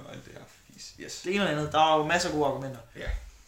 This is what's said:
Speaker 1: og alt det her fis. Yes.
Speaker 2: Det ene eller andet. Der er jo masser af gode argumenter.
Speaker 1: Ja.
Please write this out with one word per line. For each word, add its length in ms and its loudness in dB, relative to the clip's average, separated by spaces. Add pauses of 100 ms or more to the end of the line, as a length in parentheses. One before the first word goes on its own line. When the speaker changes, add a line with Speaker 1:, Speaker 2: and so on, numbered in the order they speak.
Speaker 1:
og 80 -16
alt 120 -14
det 80 -18
her 80 -16 (320)
fis. 260 -18
Yes. 240 -10
Speaker 2:
Det 120 0
ene 120 2
eller 120 0
andet. 140 -2
Der 200 6
er 40 8
jo 60 4
masser 260 2
af 60 -2
gode 100 4
argumenter. 340 -2 (160)
Speaker 1:
Ja. 140 -8 (380)